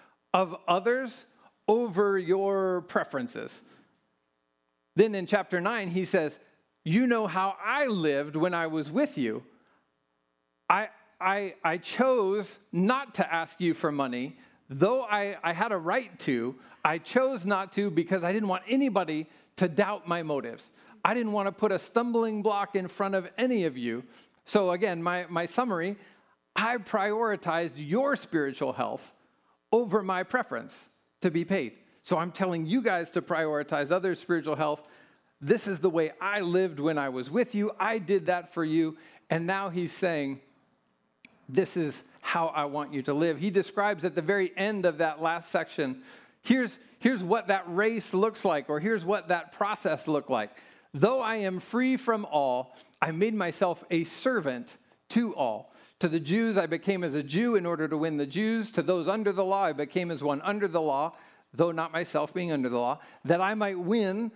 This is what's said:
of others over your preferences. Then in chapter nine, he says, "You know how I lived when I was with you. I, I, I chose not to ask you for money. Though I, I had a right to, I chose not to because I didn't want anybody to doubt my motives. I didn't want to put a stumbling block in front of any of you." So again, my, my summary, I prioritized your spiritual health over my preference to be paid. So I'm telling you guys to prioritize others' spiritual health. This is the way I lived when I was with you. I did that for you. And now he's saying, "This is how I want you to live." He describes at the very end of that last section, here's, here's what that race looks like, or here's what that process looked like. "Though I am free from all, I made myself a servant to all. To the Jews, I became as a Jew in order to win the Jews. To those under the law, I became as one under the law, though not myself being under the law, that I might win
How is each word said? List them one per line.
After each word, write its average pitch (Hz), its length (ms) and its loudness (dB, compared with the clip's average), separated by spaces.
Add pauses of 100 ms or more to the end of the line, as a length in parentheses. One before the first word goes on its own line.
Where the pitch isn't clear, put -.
(320)
of 180 220 2 (140)
others 233 560 0 (420)
over 208 520 4
your 190 640 2
preferences. 131 800 -4 (1300)
Then 208 200 6
in 190 120 -4
chapter 190 340 0
nine, 202 280 -2
he 180 160 0
says, 156 340 0 (460)
"You 208 220 4
know 233 200 2
how 185 380 0
I 269 220 0
lived 151 500 0
when 175 180 0
I 165 140 0
was 156 240 -4
with 190 260 0
you. 117 240 -2 (1300)
I, 185 220 2 (300)
I, 190 340 -2 (100)
I 170 140 0
chose 208 800 0 (120)
not 226 460 0
to 160 160 -2
ask 165 280 -4
you 170 140 2
for 160 160 0
money. 127 460 -4 (320)
Though 196 340 2
I, 202 400 -2
I 165 100 0
had 208 200 0
a 202 40 0
right 185 440 -2
to, 123 340 -2 (300)
I 160 140 2
chose 254 460 0
not 196 280 0
to 202 180 0
because 170 320 0
I 175 100 0
didn't 214 160 0
want 185 200 -2
anybody 190 580 0 (300)
to 180 100 2
doubt 185 400 0
my 170 160 -2
motives. 131 480 -6 (340)
I 202 100 4
didn't 233 180 -2
want 202 140 0
to 196 60 -2
put 214 200 2
a 185 60 2
stumbling 226 640 0
block 202 340 0
in 185 100 -2
front 196 300 -2
of 175 200 -2
any 233 280 2
of 139 120 -2
you." 120 280 -4 (400)
So 196 260 4
again, 180 320 0
my, 175 260 -2
my 175 180 -2
summary, 202 500 -2 (600)
I 233 220 0
prioritized 196 1000 -2
your 214 400 0
spiritual 139 560 -2
health 117 400 -6 (580)
over 220 320 2
my 185 220 0
preference - 640 -6 (320)
to 185 100 2
be 170 140 0
paid. 165 340 -4 (240)
So 175 160 0
I'm 170 140 -2
telling 170 340 0
you 233 160 2
guys 180 300 0
to 175 100 0
prioritize 151 680 0
others' 185 260 0
spiritual 156 380 -2
health. 151 240 0 (600)
This 202 280 2
is 190 100 -2
the 175 120 4
way 160 300 2
I 202 200 0
lived 175 400 2
when 156 180 2
I 139 120 0
was 127 200 -6
with 226 240 2
you. 208 240 0
I 220 200 0
did 180 280 0
that 175 260 0
for 165 120 -2
you. 160 320 2 (320)
And 165 180 0
now 196 220 -2
he's 175 240 -4
saying, 143 480 -2 (1080)
"This 170 280 0
is 151 260 -2 (180)
how 170 280 -2
I 151 160 -2
want 143 280 -6
you 139 100 -2
to 143 120 0
live." 156 240 2
He 185 120 0
describes 196 540 0
at 160 120 -2
the 170 60 0
very 190 340 0
end 196 280 0
of 160 140 2
that 156 240 0
last 165 280 -2
section, 156 520 -2 (400)
here's, 247 360 2 (200)
here's 233 240 2
what 190 240 0
that 190 220 2
race 208 440 0
looks 208 320 2
like, 156 240 2
or 151 120 0
here's 202 240 0
what 175 240 0
that 170 240 0
process 202 560 -2
looked 147 220 0
like. 110 200 0 (420)
"Though 220 280 4
I 226 160 -2
am 190 240 -2
free 254 360 0
from 220 280 0
all, 131 500 0 (260)
I 160 120 0
made 208 220 0
myself 175 560 0
a 165 140 2
servant 156 720 -2 (340)
to 226 240 2
all. 113 380 -2 (280)
To 180 80 2
the 165 120 0
Jews, 202 380 2
I 170 80 4
became 175 380 -2
as 143 100 -2
a 147 80 0
Jew 208 340 2
in 180 80 2
order 160 240 -2
to 156 80 -2
win 156 200 -2
the 143 100 -2
Jews. 214 460 -2
To 175 100 0
those 165 260 0
under 202 240 0
the 190 120 0
law, 196 200 0
I 165 80 2
became 151 380 -2
as 147 120 -6
one 143 200 0
under 202 260 0
the 165 120 0
law, 151 340 0 (400)
though 165 180 4
not 160 200 -2
myself 156 420 -2
being 175 180 -2
under 131 160 0
the 120 100 0
law, 123 220 0 (240)
that 170 160 4
I 190 140 0
might 202 240 -2
win 208 580 0